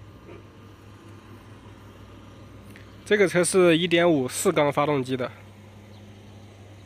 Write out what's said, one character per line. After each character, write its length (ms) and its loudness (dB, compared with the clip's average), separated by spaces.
这 120 2
个 100 4
车 160 0
是 340 4
一 120 -2
点 200 2
五 200 0
四 240 -4
缸 200 0
发 140 -2
动 160 -2
机 140 -6
的。 120 -8